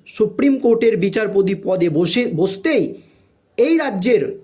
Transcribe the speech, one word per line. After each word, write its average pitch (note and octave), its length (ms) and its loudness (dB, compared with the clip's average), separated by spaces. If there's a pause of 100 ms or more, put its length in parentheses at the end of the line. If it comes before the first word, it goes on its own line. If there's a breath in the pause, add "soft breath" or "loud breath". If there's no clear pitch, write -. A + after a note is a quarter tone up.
(180)
সুপ্রিম A#3+ 420 0
কোর্টের A3+ 380 2
বিচারপতি G3 580 0 (100)
পদে F3 240 0 (100)
বসে, F3+ 240 0 (180)
বসতেই A3 440 0 (760 loud breath)
এই D4+ 180 2
রাজ্যের A3+ 460 0 (220)